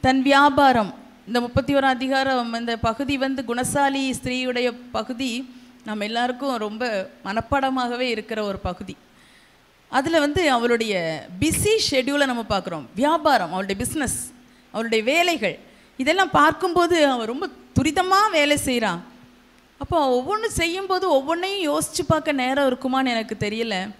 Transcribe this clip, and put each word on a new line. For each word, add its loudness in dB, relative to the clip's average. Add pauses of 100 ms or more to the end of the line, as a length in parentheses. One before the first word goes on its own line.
தன் 4
வியாபாரம், 6 (360)
இந்த -2
முப்பத்தி -2
ஓராம் 4
அதிகாரம், 0
இந்த -4
பகுதி -2
வந்து -2
குணசாலி 0
ஸ்திரீயுடைய -2 (240)
பகுதி, -4 (540)
நம்ம -6
எல்லாருக்கும் -2
ரொம்ப -6 (420)
மனப்பாடமாகவே -2
இருக்கிற -8
ஒரு -4
பகுதி. -8 (920)
அதுல 2
வந்து 0
அவளுடைய 2 (460)
பிஸி 2 (160)
ஷெட்யூலை 2
நம்ம -4
பார்க்கிறோம். -4
வியாபாரம், 2
அவளுடைய -4
பிசினஸ், -4 (560)
அவளுடைய 0
வேலைகள், 2 (400)
இதெல்லாம் 2
பார்க்கும்போது 2 (100)
அவ 0
ரொம்ப -6 (260)
துரிதமா 2 (100)
வேலை 4
செய்றா. 0 (840)
அப்போ -2 (180)
ஒவ்வொன்னு -2 (120)
செய்யும்போது -2
ஒவ்வொன்னையும் 0
யோசிச்சு -2
பார்க்க 0
நேரம் 0
இருக்குமான்னு -2
எனக்கு -4
தெரியல. -4 (260)